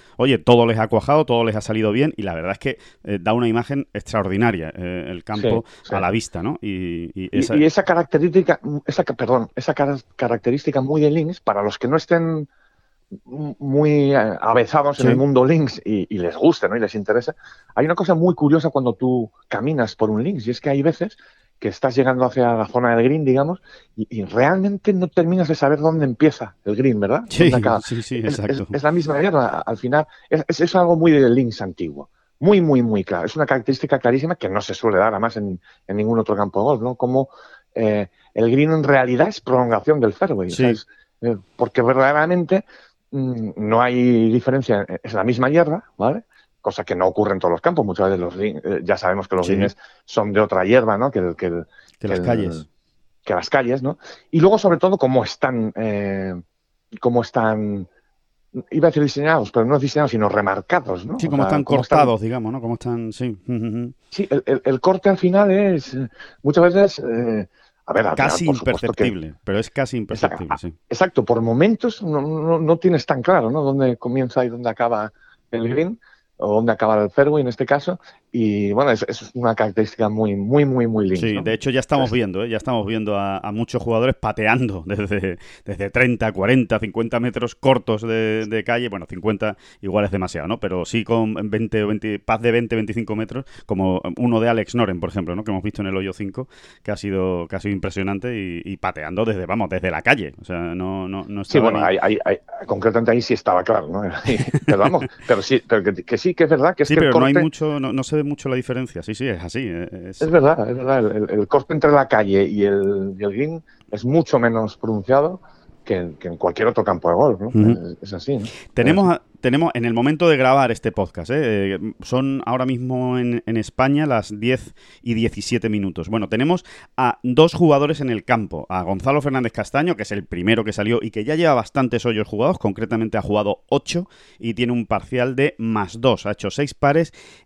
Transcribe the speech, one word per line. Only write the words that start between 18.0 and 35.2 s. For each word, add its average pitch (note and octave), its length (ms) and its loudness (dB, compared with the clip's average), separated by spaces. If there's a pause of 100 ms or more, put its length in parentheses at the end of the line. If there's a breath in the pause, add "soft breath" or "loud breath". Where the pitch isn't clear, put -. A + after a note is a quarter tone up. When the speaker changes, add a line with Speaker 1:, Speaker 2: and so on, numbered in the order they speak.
Speaker 2:
muy D#3+ 200 4
curiosa D3 360 4
cuando B2 240 0
tú B2+ 360 -2 (180)
caminas B2 480 -2
por A2 140 0
un G#2+ 120 0
links, D3 240 -4
y A#2+ 40 -2
es B2 100 -6
que D3 100 -4
hay C#3 120 0
veces E3 340 -2 (420 soft breath)
que A2 100 -4
estás B2 280 -2
llegando B2+ 300 4
hacia B2 260 2
la A2 140 0
zona B2 280 2
del A#2 100 4
green, D3 200 2
digamos, C#3 380 2 (340 soft breath)
y, A2 140 -6
y G#2+ 140 -6
realmente F#3+ 680 2
no F3+ 160 0
terminas F3 400 2
de D#3+ 60 0
saber C#3+ 240 2
dónde D#3+ 260 2
empieza B2+ 500 0 (120)
el G#2 100 -2
green, A#2+ 240 2
¿verdad? A#2 300 0
Speaker 1:
Sí, - 140 4
Speaker 2:
¿Dónde C3 120 6
acaba? A2+ 240 2
Speaker 1:
sí, A#2 220 -6
sí, B2+ 160 -6
Speaker 2:
Es, A#2+ 200 -2
es, - 20 -
Speaker 1:
exacto. B2+ 260 -2 (100)
Speaker 2:
es C3+ 60 -4
la D3+ 100 2
misma D3+ 280 0
hierba, D#3 260 2
a-, - 160 -4
al A2 160 -6
final. C#3+ 280 0 (220 soft breath)
Es, D#3 200 0
es, - 120 -4
es E3+ 160 0
algo F3 200 6
muy D#3+ 160 6
de C3+ 180 6
links A#2+ 320 2
antiguo. D#2+ 480 -8 (280)
Muy, F#3+ 220 6
muy, C#3+ 220 4
muy G#2+ 220 0
claro. E2+ 200 -4
Es G#2+ 120 -8
una D3+ 100 0
característica C3+ 520 0
clarísima C3+ 380 0
que - 140 -6
no G2+ 100 -2
se G2 140 -8
suele G#2 240 0
dar, G#2 160 4
además, A2 240 -2